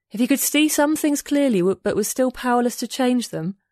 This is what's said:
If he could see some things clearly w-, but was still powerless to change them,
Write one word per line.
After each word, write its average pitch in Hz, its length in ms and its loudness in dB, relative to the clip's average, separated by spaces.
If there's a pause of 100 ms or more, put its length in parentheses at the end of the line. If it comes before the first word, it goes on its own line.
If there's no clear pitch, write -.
(120)
If 208 80 -4
he 247 80 2
could 269 100 2
see 302 300 2
some 302 260 2
things 294 260 0
clearly 277 380 2
w-, 185 240 0
but 202 140 -2
was 208 100 0
still 254 240 0
powerless 247 460 -2
to 247 100 -6
change 247 440 0
them, 165 260 -6 (160)